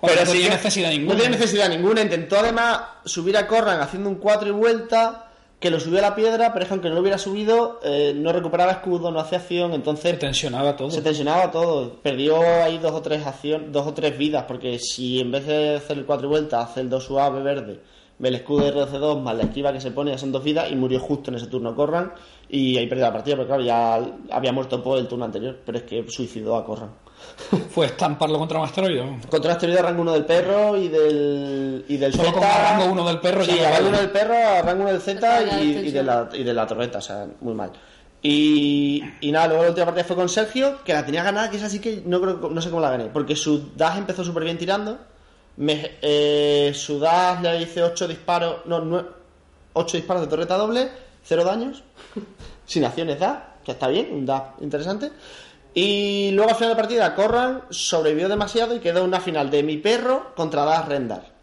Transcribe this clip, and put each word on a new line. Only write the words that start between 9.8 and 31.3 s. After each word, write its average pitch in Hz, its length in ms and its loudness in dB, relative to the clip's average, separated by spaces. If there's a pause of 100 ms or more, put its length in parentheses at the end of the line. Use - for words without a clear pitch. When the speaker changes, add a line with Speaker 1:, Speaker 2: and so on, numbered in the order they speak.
Speaker 1:
Se 160 40 -2
tensionaba 139 600 -2
todo. 135 140 -6
Speaker 2:
se 156 120 -4
tensionaba 156 480 2
todo. 156 500 0
Perdió 147 400 2 (220)
ahí 165 160 0
dos 160 140 -2
o 160 100 -6
tres 151 240 -2
acción-, 151 460 -6
dos 143 140 0
o 151 80 -6
tres 147 220 -2
vidas, 147 320 0
porque 123 300 -6
si 127 420 -4
en 120 120 -2
vez 139 140 -4
de 151 300 2
hacer 143 220 -6
el 135 80 -10
cuatro 139 200 -2
y 143 40 -2
vuelta... 151 300 0
hace 120 200 -6
el 127 80 -4
dos 131 160 -4
suave 135 380 0
verde, 135 380 -4 (420)
el 127 140 0
escudo 143 260 0
de 143 60 2
R 143 220 0
C 139 80 -6
dos 147 220 0
más 120 160 -4
la 110 80 0
esquiva 139 280 -2
que 131 80 -6
se 131 100 -8
pone, 143 220 -4
ya 127 60 -6
son 135 120 -6
dos 135 140 -4
vidas, 156 260 0
y 143 60 -4
murió 127 240 0
justo 139 320 -6
en 123 60 -6
ese 117 100 -10
turno 117 260 -6
Corran, 165 380 0 (360)
y 131 300 0
ahí 117 80 0
perdió 127 200 0
la 113 60 2
partida, 123 220 -2
pero 127 140 -4
claro, 135 160 0
ya 117 360 2 (300)
había 127 220 0
muerto 127 300 -2
Poe 131 180 0
el 117 80 -4
turno 120 160 -6
anterior, 110 420 -8
pero 120 120 -6
es 117 60 -10
que 113 240 -6
suicidó 113 480 -6
a 113 80 -4
Corran. 107 260 -10 (480)
<laughs> - 320 -2
Speaker 1:
Fue 160 160 0
estamparlo 156 520 -2
contra 160 200 -4
un 160 60 0
asteroide, 175 360 -2
vamos. 131 260 -10
Speaker 2:
Contra 160 240 0
un 170 60 2
asteroide 175 240 2
a - 20 4
rango 170 200 0
uno 165 100 2
del 151 120 2
perro 196 520 2
y 185 120 0
del, 143 1000 0